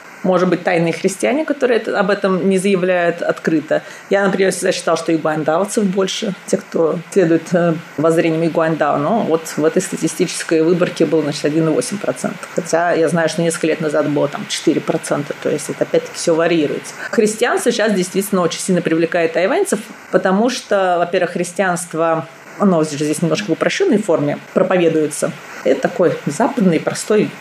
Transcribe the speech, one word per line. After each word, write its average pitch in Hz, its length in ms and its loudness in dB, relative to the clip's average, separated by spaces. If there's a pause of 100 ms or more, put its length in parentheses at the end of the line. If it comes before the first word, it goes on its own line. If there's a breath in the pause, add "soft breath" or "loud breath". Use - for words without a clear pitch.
(220)
Может 185 260 2
быть, 175 160 0
тайные 170 280 2
христиане, 214 520 -2
которые 254 340 0
это, 214 220 -2
об 202 100 0
этом 190 380 0
не 190 100 4
заявляют 180 640 0
открыто. 151 600 -2 (280 loud breath)
Я, 196 140 2
например, 185 260 2
всегда 185 220 -2
считал, 165 240 0
что 165 180 0
игуандаовцев 156 720 -2
больше, 190 500 -2 (120)
те, 196 100 0
кто 165 420 0 (140)
следует, 165 300 4 (120)
э, 170 200 4 (220)
воззрениям 165 480 2
игуандао. 156 520 0
Но 170 240 0
вот 156 220 0 (140)
в 151 80 0
этой 160 160 2
статистической 165 800 -2
выборке 175 440 2
было, 156 160 2
значит, 143 220 -4
один 160 240 2
и - 20 2
восемь - 280 -2
процента. - 400 -4 (160)
Хотя 170 380 0
я 160 160 2
знаю, 165 200 2
что 170 140 -2
несколько 165 260 0
лет 156 120 0
назад 151 280 0
было 143 180 2
там 147 220 -6
четыре - 320 0
процента. 151 520 -2 (100)
То - 80 -2
есть 147 200 -4
это 143 140 -2
опять-таки - 320 -2
все - 180 0
варьируется. 165 600 0 (180 loud breath)
Христианство 240 580 2
сейчас 208 220 2
действительно 185 480 0
очень 170 200 0
сильно 175 220 0
привлекает 165 520 2
тайваньцев, 220 440 0 (320)
потому 202 400 2
что, 190 480 0
во-первых, 175 340 0
христианство, 165 920 -2 (320)
оно 180 260 4
здесь, 147 160 -4
здесь 151 220 -2
немножко 160 240 0
в 165 40 0
упрощенной 226 480 2
форме 143 400 0 (160)
проповедуется. 170 800 2 (320)
Это - 160 2
такой - 320 2 (140)
западный 170 520 2
простой 208 520 0 (100)